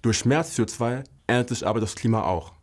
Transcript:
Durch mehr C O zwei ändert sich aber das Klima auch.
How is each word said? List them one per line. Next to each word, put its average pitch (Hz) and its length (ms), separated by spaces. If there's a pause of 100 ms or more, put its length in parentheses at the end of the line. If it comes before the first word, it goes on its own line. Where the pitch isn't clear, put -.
Durch 113 220
mehr 147 200
C 123 180
O - 20
zwei 123 380 (240)
ändert 123 220
sich - 180
aber 107 140
das 107 160
Klima 113 260
auch. 85 300 (100)